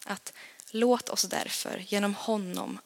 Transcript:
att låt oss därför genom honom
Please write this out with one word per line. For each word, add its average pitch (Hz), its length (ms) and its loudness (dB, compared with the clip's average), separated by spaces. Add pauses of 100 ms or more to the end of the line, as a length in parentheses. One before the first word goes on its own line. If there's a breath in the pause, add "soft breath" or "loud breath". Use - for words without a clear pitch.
att - 280 -8 (380 loud breath)
låt 240 380 4
oss - 120 0
därför - 680 -2
genom 202 280 2
honom 190 680 -2